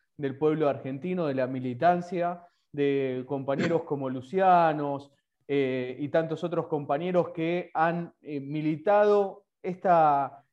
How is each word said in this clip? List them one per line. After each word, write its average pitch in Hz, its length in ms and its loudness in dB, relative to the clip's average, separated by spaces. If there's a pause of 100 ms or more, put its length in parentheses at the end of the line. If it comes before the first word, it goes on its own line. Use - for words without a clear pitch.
(160)
del 135 220 -6
pueblo 151 320 2
argentino, 143 560 -4
de 135 100 -2
la 127 120 0
militancia, 170 960 -2 (280)
de 139 560 0
compañeros 147 560 -2
como 139 260 -4
Lucianos, 151 1000 2 (380)
eh, 131 500 -2
y 147 80 -4
tantos 160 380 -2
otros 165 220 -2
compañeros 156 680 0
que 170 400 -4
han, 170 480 0
eh, 143 180 -8
militado 185 1040 0 (160)
esta, 160 920 2